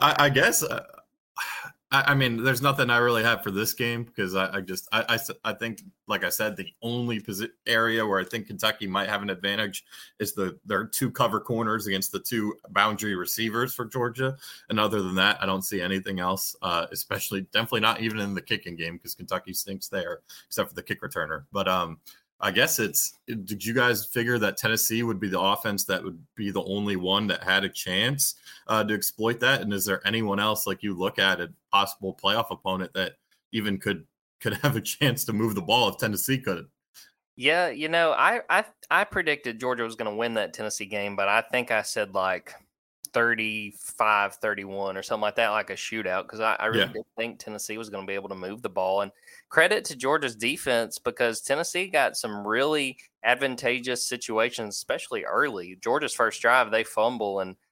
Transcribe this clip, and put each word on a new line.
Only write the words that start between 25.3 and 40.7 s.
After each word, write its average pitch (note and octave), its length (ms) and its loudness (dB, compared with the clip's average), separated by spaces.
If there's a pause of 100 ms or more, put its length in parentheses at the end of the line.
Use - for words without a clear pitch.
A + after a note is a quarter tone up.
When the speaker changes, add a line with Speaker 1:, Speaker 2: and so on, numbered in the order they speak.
Speaker 1:
the F2+ 100 0
offense G2+ 460 0
that F#2 180 -2
would F2+ 180 -10 (120)
be G2+ 160 -6
the F#2 140 -2
only G2+ 300 -2
one F#2+ 340 0
that F2 140 -2
had F#2+ 220 4
a F#2+ 60 -2
chance, A2+ 640 0 (320)
uh, A2 180 2
to G#2 80 0
exploit A2 480 -2
that? B2 220 2
And G2+ 100 -2
is G2 140 0
there A2 200 0
anyone G#2 320 0
else, G#2+ 280 0
like, F#2+ 160 -4
you G#2 100 -2
look F#2 260 -2
at F#2+ 220 4
a E2+ 140 -6 (180)
possible F#2+ 420 0
playoff G#2 360 0
opponent F#2 420 -4
that F#2 220 -2 (380)
even G#2 260 -2
could, F#2+ 280 -2 (340)
could - 120 -2
<laughs> - 100 -4
have - 140 2
a A2 60 0
chance - 420 0
to A2+ 80 -2
move G#2+ 220 2
the G2 80 -2
ball A2 260 4
if F#2+ 80 -2
Tennessee A#2+ 420 0
could? F2+ 300 -4 (680)
Speaker 2:
Yeah, D#3+ 300 4
you C#3+ 200 -4
know, E3 240 4
I, G#3 360 4
I, G3 160 4 (260)
I F3+ 140 6
predicted C#3+ 560 -2
Georgia B2+ 220 0
was A2+ 120 -4
gonna A2 220 -4
win A#2 180 0
that G2 200 -2
Tennessee G#2+ 320 -6